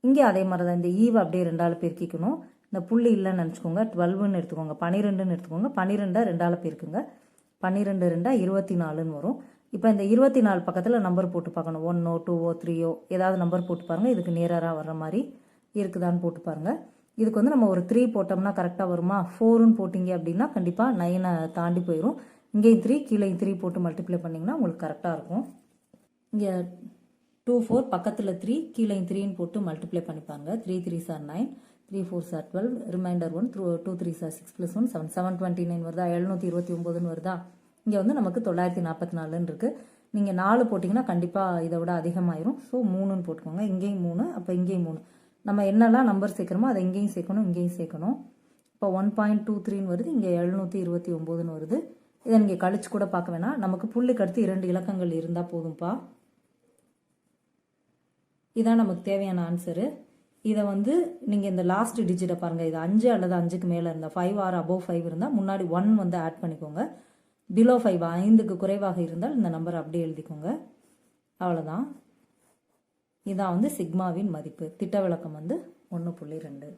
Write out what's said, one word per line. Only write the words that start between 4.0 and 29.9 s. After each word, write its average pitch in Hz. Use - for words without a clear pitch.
எடுத்துக்கோங்க, 160
பன்னிரெண்டுன்னு 190
எடுத்துக்கோங்க. 175
பன்னிரெண்டை 196
ரெண்டால 170
பெருக்குங்க, 160
பன்னிரெண்டு 190
ரெண்டா 175
இருபத்தி 190
நாலுன்னு 156
வரும். 196
இப்ப 220
இந்த 202
இருபத்தி 269
நாலு 185
பக்கத்துல 190
நம்பர் 180
போட்டு 170
பார்க்கணும், 160
ஒன்னோ, 170
டூவோ, 170
த்ரீயோ, 165
ஏதாவது 185
நம்பர் 175
போட்டு 175
பாருங்க. 202
இதுக்கு 175
நியரரா 170
வர்ற 156
மாதிரி 175
இருக்குதான்னு 180
போட்டு 170
பாருங்க. 156
இதுக்கு 220
வந்து 269
நம்ம 233
ஒரு 180
த்ரீ 233
போட்டோம்னா 196
கரெக்டா 180
வருமா? 175
ஃபோர்னு 226
போட்டீங்க 180
அப்படின்னா 170
கண்டிப்பா 180
நைனை 180
தாண்டி 175
போயிரும். 175
இங்கேயும் 226
த்ரீ, 247
கீழேயும் 196
த்ரீ 202
போட்டு 180
மல்டிப்ளை 170
பண்ணீங்கன்னா 165
உங்களுக்கு 175
கரெக்டா 156
இருக்கும். 196
இங்க 208
டூ 247
ஃபோர், 254
பக்கத்துல 196
த்ரீ, 226
கீழேயும் 202
த்ரீன்னு 196
போட்டு 175
மல்டிப்ளை 165